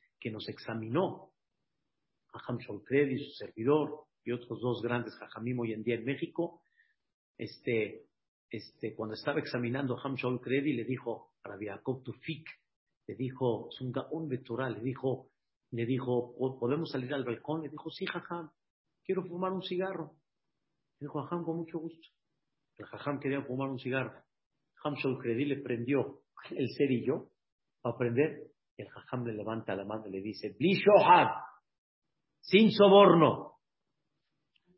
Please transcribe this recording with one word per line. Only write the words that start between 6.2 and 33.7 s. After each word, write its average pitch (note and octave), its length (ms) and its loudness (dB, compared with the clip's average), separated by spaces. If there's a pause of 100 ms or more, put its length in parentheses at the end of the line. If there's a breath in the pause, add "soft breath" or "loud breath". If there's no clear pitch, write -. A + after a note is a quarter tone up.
este, A2 640 -4 (460)
este, G#2+ 440 -10
cuando G#2+ 200 -6
estaba C#3+ 260 -4
examinando B2 560 -4
Jajam C3+ 200 -6
Sholkredi, B2+ 580 -2
le A#2 100 -4
dijo A#2 460 -6 (120)
a - 60 -12
Rabbi G2+ 180 -10
Yaakov A#2+ 360 -6
Tufik, - 440 -12 (600)
le G#2 80 -10
dijo, B2 560 -4
"Es - 100 -16
un B2+ 100 -6
gaón D3+ 380 -6
de B2+ 100 -4
Torah", B2+ 300 -6
le G#2+ 120 -6
dijo, B2+ 500 -4 (400)
le A#2 160 -4
dijo, B2 500 -2
"¿Po-, C3 220 -4
podemos C#3+ 320 -2
salir C3 240 -4
al C3+ 100 -4
balcón?". D3 380 -6
Le C#3 80 -10
dijo, - 200 -12
"Sí, - 140 -8
jajam, E3+ 460 -8 (520)
quiero F#3 220 -2
fumar F3+ 280 -4
un F#3+ 100 -4
cigarro". F3+ 500 -6 (880)
Le C#3+ 60 -8
dijo, D3 160 -4
"Jajam, F3 220 -6
con E3 120 -4
mucho E3 220 -8
gusto". E3 300 -12 (680)
El G#2 100 -16
jajam C3 340 -8
quería C#3 220 -2
fumar C3+ 280 -4
un C3 80 -6
cigarro. B2+ 340 -4 (600)
Jajam D3 200 -6
Sholkredi B2+ 520 -2
le C#3 160 -2
prendió B2 580 -2 (300)
el - 260 -2
cerillo C3 540 0 (500)
para A#2+ 160 -4
prender. B2 540 0 (260)
El - 140 -14
jajam - 340 -8
le A2+ 80 -4
levanta G#2+ 420 -4
la G2 120 -6
mano G#2+ 200 -6
y G2 40 -12
le F#2+ 100 -4
dice, G#2 380 -8
"Bli F#3 160 4
shohad, F3 540 10 (1120)
sin G#3 320 8
soborno". F#3+ 800 10 (1200)